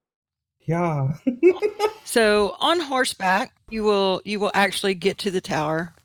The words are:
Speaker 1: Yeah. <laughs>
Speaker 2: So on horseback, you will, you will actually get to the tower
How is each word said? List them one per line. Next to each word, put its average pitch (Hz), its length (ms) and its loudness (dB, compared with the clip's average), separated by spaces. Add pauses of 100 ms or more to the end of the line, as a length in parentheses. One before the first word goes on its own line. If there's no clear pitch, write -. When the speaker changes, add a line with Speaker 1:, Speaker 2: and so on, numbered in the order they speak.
(680)
Speaker 1:
Yeah. 160 480 -2 (100)
<laughs> - 20 -2 (760)
Speaker 2:
So 208 560 2
on 330 200 2
horseback, 254 720 -2 (160)
you 220 140 -4
will, 196 420 2
you 208 120 -4
will 196 140 0
actually 196 420 0
get 180 240 -2
to 202 120 -4
the 180 100 -2
tower 160 540 -4 (100)